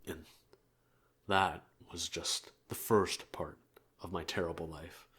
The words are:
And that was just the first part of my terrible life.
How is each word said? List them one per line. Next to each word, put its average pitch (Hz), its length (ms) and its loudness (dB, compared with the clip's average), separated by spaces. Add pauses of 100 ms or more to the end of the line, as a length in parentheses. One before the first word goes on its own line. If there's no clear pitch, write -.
And 82 180 -8 (1040)
that 95 340 4 (300)
was 82 160 -6
just - 420 -2 (180)
the - 60 -4
first - 580 4
part 78 260 -6 (440)
of 90 100 -10
my 85 120 -2
terrible 85 420 -2
life. 80 400 -12 (120)